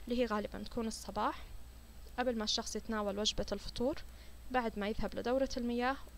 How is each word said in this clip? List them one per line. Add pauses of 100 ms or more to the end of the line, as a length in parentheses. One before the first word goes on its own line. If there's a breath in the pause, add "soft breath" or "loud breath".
اللي
هي
غالبًا
تكون
الصباح (760)
قبل
ما
الشخص
يتناول
وجبة
الفطور، (560 loud breath)
بعد
ما
يذهب
لدورة
المياه، (200)